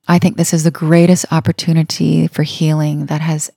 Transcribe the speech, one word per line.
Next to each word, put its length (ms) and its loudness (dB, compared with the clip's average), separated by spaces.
I 100 4
think 180 0
this 180 -2
is 100 0
the 60 2
greatest 600 2
opportunity 960 0
for 140 -4
healing 640 -2
that 140 -4
has 360 -4